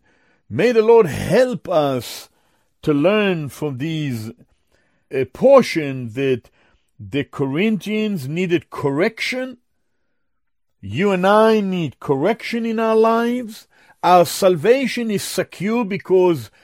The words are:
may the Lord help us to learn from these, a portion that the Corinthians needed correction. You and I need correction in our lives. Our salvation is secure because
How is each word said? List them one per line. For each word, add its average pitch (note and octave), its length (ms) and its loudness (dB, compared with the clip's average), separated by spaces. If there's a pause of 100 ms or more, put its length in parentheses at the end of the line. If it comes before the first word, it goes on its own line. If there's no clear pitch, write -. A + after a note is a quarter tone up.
(500)
may F#3 220 2
the A3+ 100 4
Lord A3+ 240 6
help D#3+ 640 -2
us C#3+ 600 -2 (540)
to D#3 100 0
learn F3 560 0
from C#3 300 -8
these, C3+ 540 -6 (800)
a C3 140 -2
portion C#3+ 880 2
that C3 360 -2 (480)
the A2+ 240 -6
Corinthians G3 1040 -4
needed E3+ 440 -4
correction. A3 880 -4 (1200)
You D#3+ 320 -2
and F#3 120 0
I G#3+ 360 4
need F3+ 400 -4
correction A3+ 680 -2
in A3+ 140 -4
our A3 160 0
lives. A3+ 720 0 (340)
Our F3 240 6
salvation A3 840 0
is F#3+ 100 -4
secure G#3+ 600 -4
because F3+ 680 0 (140)